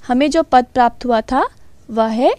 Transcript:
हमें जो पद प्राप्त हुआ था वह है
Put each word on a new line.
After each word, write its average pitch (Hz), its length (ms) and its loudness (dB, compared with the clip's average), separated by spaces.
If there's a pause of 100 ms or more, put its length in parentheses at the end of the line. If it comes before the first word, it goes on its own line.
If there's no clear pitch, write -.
हमें 269 240 0
जो 330 120 0
पद 254 320 2
प्राप्त 240 300 0
हुआ 233 160 0
था 269 280 -2 (420)
वह 220 160 -2
है 240 320 0